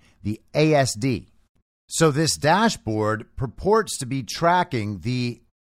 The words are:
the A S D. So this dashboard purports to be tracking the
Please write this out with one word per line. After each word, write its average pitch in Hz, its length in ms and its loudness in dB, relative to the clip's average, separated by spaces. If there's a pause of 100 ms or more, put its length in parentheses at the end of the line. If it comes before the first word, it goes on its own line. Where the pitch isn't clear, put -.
(220)
the 104 180 -6 (140)
A 156 180 4
S 139 220 2
D. 110 380 -4 (560)
So 160 220 4
this 147 260 0
dashboard 110 920 0 (100)
purports 196 640 -2
to 135 80 -8
be 131 160 -6
tracking 127 760 0
the 120 420 -4 (260)